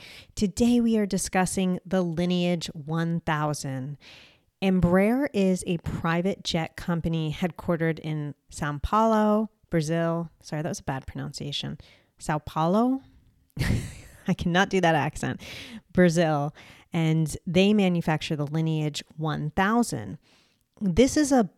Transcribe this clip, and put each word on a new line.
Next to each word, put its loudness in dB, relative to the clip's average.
Today, 2
we 2
are 2
discussing 0
the 0
Lineage 0
one -4
thousand. -4
Embraer 4
is 2
a -2
private -4
jet -4
company -2
headquartered -2
in -6
São -6
Paulo, 2
Brazil. -2
Sorry, -8
that -4
was -8
a -20
bad -6
pronunciation. -10
São -4
Paulo? 0
<laughs> -4
I 0
cannot 2
do 2
that 4
accent. -2
Brazil. 4
And 2
they 4
manufacture 2
the -4
Lineage -2
one -4
thousand. 0
This 4
is 2
a 4